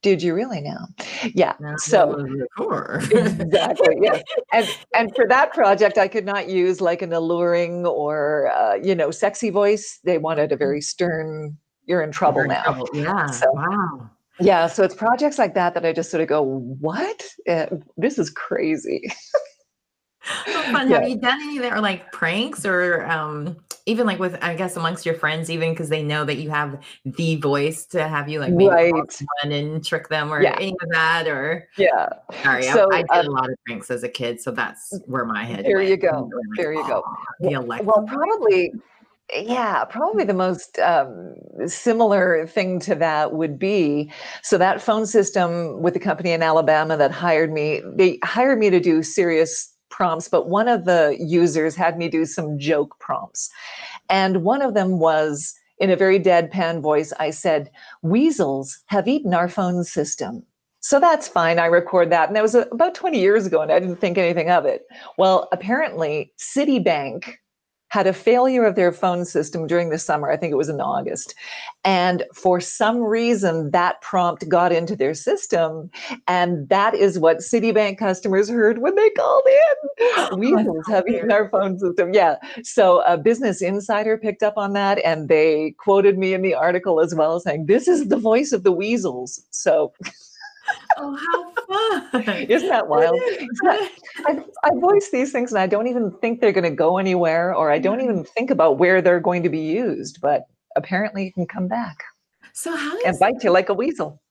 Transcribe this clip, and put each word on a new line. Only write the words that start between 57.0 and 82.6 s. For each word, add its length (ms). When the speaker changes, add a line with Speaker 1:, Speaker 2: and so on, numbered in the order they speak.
Speaker 1:
I 120
said, 400
"Weasels 840
have 200
eaten 260
our 160
phone 360
system." 580
So 180
that's 280
fine. 320
I 80
record 440
that. 180
And 60
that 80
was, 120
uh, 160
about 240
twenty 240
years 280
ago, 140
and 100
I 80
didn't 220
think 180
anything 320
of 140
it. 200
Well, 340
apparently, 840
Citibank 960
had 180
a 60
failure 520
of 100
their 160
phone 340
system 420
during 220
the 100
summer. 300
I 80
think 140
it 60
was 120
in 120
August. 520
And 380
for 240
some 420
reason, 680
that 300
prompt 480
got 240
into 240
their 180
system. 720
And 420
that 260
is 240
what 200
Citibank 580
customers 520
heard 300
when 160
they 160
called 360
in. 600
Speaker 2:
<laughs> 100
Oh, 120
that's 100
Speaker 1:
"Weasels 500
have 180
eaten 240
Speaker 2:
hilarious. 0
Speaker 1:
our 180
phone 300
system." 340
Yeah. 240